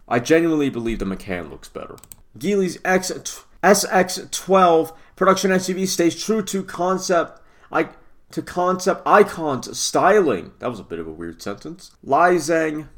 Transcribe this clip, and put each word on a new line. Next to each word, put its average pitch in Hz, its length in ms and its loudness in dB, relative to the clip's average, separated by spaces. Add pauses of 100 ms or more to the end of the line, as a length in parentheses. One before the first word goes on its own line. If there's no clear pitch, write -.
I 120 120 0
genuinely 156 500 2
believe 113 300 -4
the 98 60 -4
Macan 92 440 -6
looks 67 180 -18
better. - 300 -16 (400)
Geely's 185 480 -2
X, 185 260 0 (500)
S 185 280 6
X 185 300 0 (120)
twelve 175 600 4 (240)
production 190 340 2
S 185 160 0
U 185 80 -2
V 190 100 -2
stays 170 360 0
true 220 220 -2
to 190 200 -6
concept, 185 760 -2 (280)
I, - 200 -2 (420)
to 160 100 -8
concept 180 640 -2
icon's 160 720 2
styling. 143 840 0
That 117 100 -6
was 110 100 -10
a 87 40 -14
bit 82 160 -10
of 80 80 -10
a 80 40 -10
weird 82 300 -14
sentence. 151 500 -14 (100)
Li 170 360 2
Zhang, 156 500 -4 (100)